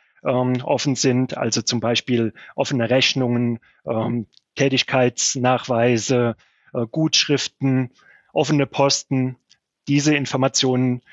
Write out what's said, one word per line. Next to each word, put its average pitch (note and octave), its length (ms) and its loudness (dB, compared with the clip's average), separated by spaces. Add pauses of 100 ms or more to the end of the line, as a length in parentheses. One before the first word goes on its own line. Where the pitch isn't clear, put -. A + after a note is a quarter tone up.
(260)
ähm, B2+ 380 0
offen C#3 320 0
sind, B2+ 420 0
also A#2+ 240 -2
zum A#2 200 -4
Beispiel A#2 520 0 (220)
offene B2 340 -2
Rechnungen, A#2+ 680 0 (260)
ähm, A#2 400 -4 (300)
Tätigkeitsnachweise, B2 1800 0 (360)
äh, B2 160 -4
Gutschriften, C3+ 1000 0 (400)
offene C#3+ 340 2
Posten. C3 680 0 (520)
Diese D3 280 2
Informationen B2+ 840 0 (120)